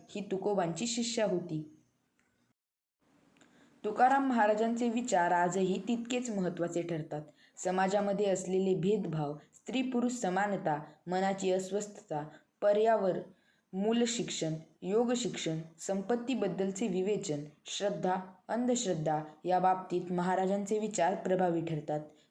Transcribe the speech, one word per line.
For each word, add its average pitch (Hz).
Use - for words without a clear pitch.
ही 202
तुकोबांची 190
शिष्या 233
होती. 170
तुकाराम 254
महाराजांचे 226
विचार 208
आजही 180
तितकेच 240
महत्त्वाचे 170
ठरतात. 151
समाजामध्ये 196
असलेले 185
भेदभाव, 160
स्त्री-पुरुष 247
समानता, 185
मनाची 190
अस्वस्थता, 185
पर्यावरण, 208
मूलशिक्षण, 196
योगशिक्षण, 196
संपत्तीबद्दलचे 196
विवेचन, 185
श्रद्धा, 180
अंधश्रद्धा 185
या 180
बाबतीत 180
महाराजांचे 190
विचार 202
प्रभावी 180
ठरतात. 151